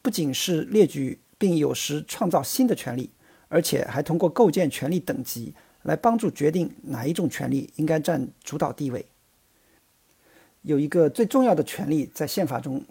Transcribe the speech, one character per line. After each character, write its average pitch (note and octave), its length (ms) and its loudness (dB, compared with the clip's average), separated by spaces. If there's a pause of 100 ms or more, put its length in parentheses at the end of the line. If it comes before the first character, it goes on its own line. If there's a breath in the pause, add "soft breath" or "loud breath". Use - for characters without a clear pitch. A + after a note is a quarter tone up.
不 - 80 0
仅 D#3 240 0
是 E3 300 0
列 G3+ 220 4
举 C3+ 340 -4 (180)
并 F3+ 180 2
有 C#3+ 180 2
时 D3 320 -4
创 - 240 -4
造 D#3+ 140 2
新 B3+ 240 2
的 A3 80 2
权 B2 220 -6
利， B2+ 120 -6 (380 soft breath)
而 E3 140 2
且 - 240 0
还 C3 180 -2
通 E3+ 140 0
过 F3+ 100 2
构 F#3+ 240 4
建 E3+ 180 2
权 C3+ 220 -4
利 F3+ 80 0
等 B2+ 240 -6
级 A#2+ 320 -10 (280 soft breath)
来 D3 120 0
帮 A#3 220 2
助 G#3+ 120 0
决 D3 220 0
定 E3 300 -2
哪 B2 260 -6
一 E3 60 0
种 E3+ 160 -2
权 B2+ 200 -4
利 C3+ 280 -2
应 D#3 80 0
该 D#3+ 120 2
占 D3+ 300 -2 (160)
主 D3 140 -10
导 D3+ 160 -2
地 C#3 180 -6
位。 - 140 -8 (1600 soft breath)
有 D3+ 140 2
一 D3 120 2
个 E3 200 6
最 A3+ 160 0
重 C4 200 4
要 G#3 100 6
的 D#3 80 2
权 - 260 -6
利 D3+ 240 0
在 D3+ 140 -4
宪 F#3 180 0
法 B2+ 140 -2
中 C3+ 320 -6